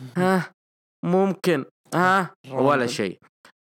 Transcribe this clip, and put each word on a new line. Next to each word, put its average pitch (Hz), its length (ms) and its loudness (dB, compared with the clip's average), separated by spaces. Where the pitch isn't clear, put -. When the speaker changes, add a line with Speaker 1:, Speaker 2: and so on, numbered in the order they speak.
Speaker 1:
ها، 185 340 0
ممكن، 180 600 0
ها، 185 380 2
ولا 135 200 0
Speaker 2:
رامبل. 127 200 0
Speaker 1:
شيء. 101 300 -6